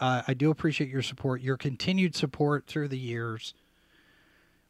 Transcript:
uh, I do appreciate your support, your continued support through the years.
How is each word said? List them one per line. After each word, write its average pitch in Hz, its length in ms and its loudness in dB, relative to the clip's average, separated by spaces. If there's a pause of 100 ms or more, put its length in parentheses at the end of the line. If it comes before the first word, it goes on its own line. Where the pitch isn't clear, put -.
uh, 127 260 2
I 135 80 2
do 143 160 4
appreciate 151 400 0
your 135 100 -2
support, 127 400 -2
your 131 160 0
continued 180 600 0
support 147 500 0
through 147 220 -4
the 135 100 -4
years. 117 560 -6 (1160)